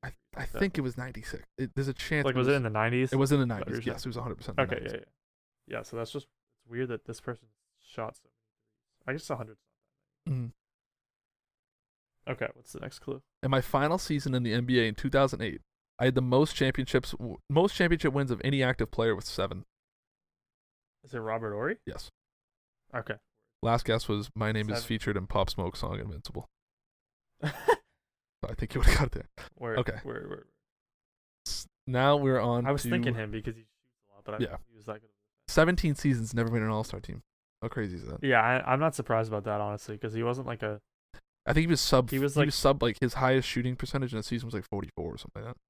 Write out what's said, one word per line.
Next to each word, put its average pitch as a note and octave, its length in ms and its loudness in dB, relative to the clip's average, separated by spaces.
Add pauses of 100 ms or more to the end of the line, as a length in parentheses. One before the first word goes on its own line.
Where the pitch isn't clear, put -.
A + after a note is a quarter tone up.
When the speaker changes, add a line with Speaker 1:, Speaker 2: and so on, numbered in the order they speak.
Speaker 1:
I, C3 100 -10 (240)
I C3 100 -6
Speaker 2:
shooting - 140 -4
Speaker 1:
think F#3+ 140 0
Speaker 2:
that. D#3 60 0
Speaker 1:
it - 20 0
was B2+ 140 -4
ninety-six. - 480 -10 (140)
It, B2+ 160 -4
there's C3+ 140 -2
a C3+ 60 -4
chance D3 300 0
Speaker 2:
Like, C3+ 100 2
Speaker 1:
it B2+ 40 2
Speaker 2:
was B2+ 80 4
Speaker 1:
was C#3+ 80 6
Speaker 2:
it - 20 4
in C3+ 60 2
the A2+ 80 0
nineties? A#2+ 420 2
Speaker 1:
It C3+ 40 0
was C3+ 160 4
in C#3+ 80 6
the B2+ 60 4
Speaker 2:
That A#2 140 -2
Speaker 1:
nineties. - 160 -6
Speaker 2:
version? A#2+ 160 -4
Speaker 1:
Yes, A#2 120 -8
it C3+ 40 -6
was A#2 80 -6
a A#2 60 -6
hundred A#2 140 -6
percent - 220 -6
Speaker 2:
Okay, C3 180 0
Speaker 1:
nineties. - 160 -8
Speaker 2:
yeah, A#2 60 -8 (680)
yeah. - 100 -8
Yeah, A2 40 -8
so A2+ 140 -12
that's A#2 140 -6
just, C#3+ 160 -10
it's - 440 -20
weird B2 180 -4
that A#2 160 -8
this A2+ 160 -12
person A#2 260 -10 (340)
shot - 360 -10
so - 80 -20
many - 80 -20
threes. - 760 -20
I C3 40 -4
guess D3+ 180 -8
a C3+ 60 -2
hundred. A2 200 -10 (720)
Speaker 1:
Mm-hmm. B2+ 180 -2 (1900)
Speaker 2:
Okay, - 220 -6
what's - 180 -20
the - 80 -12
next - 200 -12
clue? C3+ 220 -10 (200)
Speaker 1:
In C3 80 0
my C3+ 100 4
final D3 380 2
season C#3+ 360 -2
in B2 80 2
the A#2 100 0
N A#2+ 140 2
B B2+ 140 6
A A2+ 40 6
in A2 100 0
two - 160 -4
thousand C#3 320 4
eight, G2+ 180 -6 (380)
I B2 80 4
had C3 80 6
the B2+ 80 4
most C3 320 4
championships, C3 580 2
w-, - 260 -8 (100)
most E3 260 4
championship E3 380 4
wins C#3 180 0
of A#2 140 -2
any C3+ 180 2
active B2+ 280 2
player A2+ 260 2
with G2+ 80 -8
seven. G2 400 -4 (1400)
Speaker 2:
Is B2+ 100 -16
it B2 40 -4
Robert A2 360 -4
Horry? C#3 320 -2
Speaker 1:
Yes. - 240 -12 (840)
Speaker 2:
Okay. A2+ 200 -4 (480)
Speaker 1:
Last A#2 220 4
guess A2+ 220 2
was G#2 300 -2
"My A2 160 0
name G#2+ 180 -2
is A2+ 60 -2
Speaker 2:
Seven. A2+ 120 -6
Speaker 1:
featured G#2 280 0
in F#2+ 100 -4
Pop G2 240 0
Smoke's F2+ 300 -4
song - 180 -4
Invincible." - 500 -10 (960)
Speaker 2:
<laughs> D3+ 60 0 (960)
Speaker 1:
So - 40 -6
I - 60 -6
think - 180 -4
you C3+ 80 0
would've - 160 10
got C#3+ 120 4
it - 60 -4
there. - 140 -8 (280)
Speaker 2:
Where, A#2 220 -6
Speaker 1:
Okay. - 260 -2
Speaker 2:
where, A#2+ 240 -8
where? - 180 -12 (1000)
Speaker 1:
S-, - 220 -8 (220)
now C3 280 4
we're C3 220 4
on A#2+ 280 2
Speaker 2:
I C#3 40 2
was C#3+ 140 0
Speaker 1:
to A#2+ 40 -2
Speaker 2:
thinking A#2+ 280 2
him G#2+ 160 -6
because A2 240 -6
he A2+ 60 -20
shoots - 100 -20 (360)
a G2+ 60 -20
lot, G2+ 100 -20
but G#2+ 100 -8
I G#2+ 40 -8
Speaker 1:
Yeah. G#2 200 -4 (120)
Speaker 2:
he A2+ 60 -20
was G#2+ 100 -16
that G#2+ 140 -8
good. - 100 -20 (380)
Speaker 1:
Seventeen E3 480 4
seasons, A#2 360 0
never A#2 160 0
made A2+ 140 0
an A2 60 0
All-Star A2 320 -4
team. - 240 -12 (380)
How A2+ 40 -8
crazy G#2 300 -4
is - 100 -10
that? - 160 -8
Speaker 2:
Yeah, B2+ 180 4
I, B2 320 2
I'm C3 60 2
not D#3 160 2
surprised A2+ 340 0
about G#2+ 140 -2
that, G#2 180 -2
honestly, G#2 380 -6
'cause A2 160 -6
he A2+ 80 -2
wasn't, B2 240 -2
like, A#2 160 -6
a G#2+ 180 -4 (680)
Speaker 1:
I A#2+ 60 2
think D#3 100 6
he E3 40 2
was E3 140 4
sub, B2+ 300 4
Speaker 2:
He C3+ 100 0
was, C#3+ 140 0
Speaker 1:
he D3+ 80 2
Speaker 2:
like C#3 40 6
Speaker 1:
was D3 80 0
sub, C#3 260 4
like, A#2 200 0
his B2 140 0
highest C3 340 2
shooting B2 260 -2
percentage C3 380 -4
in A2 80 -4
a - 20 -6
season A#2 240 -4
was, A2+ 80 -8
like, F#2+ 160 -6
forty-four F2+ 440 -6
or - 40 -12
something - 240 -14
like A#2 120 -12
that. - 160 -20